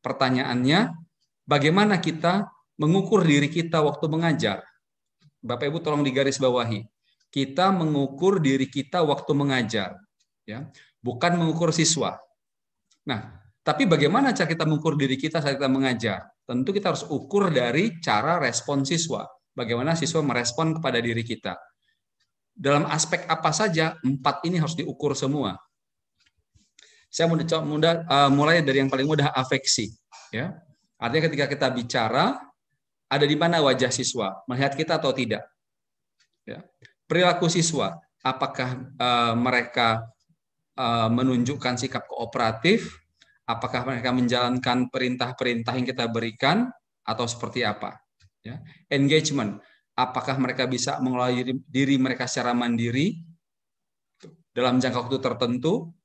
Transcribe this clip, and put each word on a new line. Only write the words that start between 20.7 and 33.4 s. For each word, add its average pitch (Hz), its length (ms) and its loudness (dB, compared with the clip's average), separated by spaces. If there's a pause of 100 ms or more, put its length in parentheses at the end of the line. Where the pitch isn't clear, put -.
kepada 127 160 0
diri 117 240 0
kita. 104 400 -8 (960)
Dalam 147 320 2
aspek 156 400 0
apa 160 240 0
saja, 165 480 2
empat 135 480 0
ini 180 80 0
harus 160 160 0
diukur 143 400 -4
semua. 135 480 -4 (1400)
Saya 165 240 0
mudah, 160 320 0
mudah, 151 400 0
eh, 139 320 4
mulai 151 320 4
dari 135 160 2
yang 135 80 2
paling 135 160 0
mudah, 147 240 2
afeksi. 131 640 -2 (400)
Ya. 147 240 -6 (400)
Artinya 151 320 0
ketika 143 160 0
kita 131 240 -2
bicara, 123 720 0 (720)
ada 147 160 4
di 147 80 2
mana 170 240 2